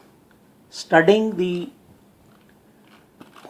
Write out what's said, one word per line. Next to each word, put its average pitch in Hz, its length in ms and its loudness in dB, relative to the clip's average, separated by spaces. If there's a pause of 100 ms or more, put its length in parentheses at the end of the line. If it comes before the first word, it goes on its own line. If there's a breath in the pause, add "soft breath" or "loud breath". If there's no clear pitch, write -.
(720)
studying 196 560 2 (100)
the 175 320 -4 (1800)